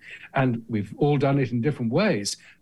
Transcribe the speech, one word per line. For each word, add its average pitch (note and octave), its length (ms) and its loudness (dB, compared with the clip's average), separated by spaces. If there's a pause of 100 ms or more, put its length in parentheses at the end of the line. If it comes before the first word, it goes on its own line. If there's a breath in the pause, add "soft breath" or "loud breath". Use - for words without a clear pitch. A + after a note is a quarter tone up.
(340 loud breath)
And B2+ 340 0
we've G#2 280 -4
all D3 220 4
done C#3 200 2
it B2 140 -2
in A#2+ 80 0
different A#2+ 320 -2
ways, C#3 460 0 (240 loud breath)